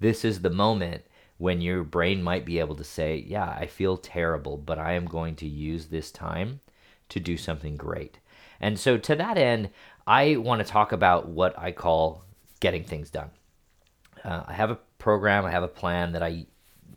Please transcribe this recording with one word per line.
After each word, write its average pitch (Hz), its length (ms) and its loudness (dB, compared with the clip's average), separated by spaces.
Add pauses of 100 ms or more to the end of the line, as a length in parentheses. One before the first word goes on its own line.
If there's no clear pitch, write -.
this 110 240 2
is 104 160 0
the 90 100 2
moment 95 540 0 (320)
when 87 240 0
your 87 240 0
brain 90 380 2
might 87 240 -2
be 85 120 -2
able 78 160 -2
to 71 100 -10
say, 78 420 -4
"Yeah, 95 220 -4
I - 180 -6
feel 92 320 -2
terrible, 78 580 -2
but 78 220 -6
I 82 160 -2
am 87 100 -2
going 82 320 -4
to 76 100 -10
use 76 400 -6
this 80 240 -8
time 90 500 -6 (500)
to - 100 -6
do 85 160 -2
something 76 400 -6
great." - 420 -8 (420)
And 107 180 0
so 127 200 4
to - 160 0
that 190 240 0
end, 117 320 4 (360)
I 139 300 6
wanna 113 280 2
talk 104 260 4
about 90 380 4
what 87 300 2
I 90 120 -6
call 80 540 2 (360)
getting 87 220 0
things 76 280 -10
done. 73 200 -8 (920)
Uh, 87 240 -6
I - 60 -10
have 107 180 0
a 113 80 -10 (180)
program, 101 460 4
I 87 80 -2
have 90 100 2
a 90 60 -2
plan 87 440 -2
that 85 120 -2
I, 82 220 -4 (500)